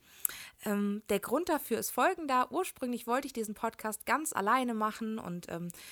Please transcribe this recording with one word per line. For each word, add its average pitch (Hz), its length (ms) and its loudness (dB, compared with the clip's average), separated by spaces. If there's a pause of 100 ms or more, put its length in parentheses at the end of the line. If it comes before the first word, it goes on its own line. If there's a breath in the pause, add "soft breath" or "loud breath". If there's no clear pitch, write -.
(640 loud breath)
Ähm, 202 460 0
der 202 100 4
Grund 311 300 0
dafür 277 300 2
ist - 100 -2
folgender. 277 600 2
Ursprünglich 254 560 -2
wollte 262 180 2
ich 262 80 -10
diesen 214 220 -4
Podcast - 500 -4
ganz 277 260 2
alleine 240 420 4
machen 220 440 -2
und, 175 320 -6
ähm, 170 200 -6 (220 loud breath)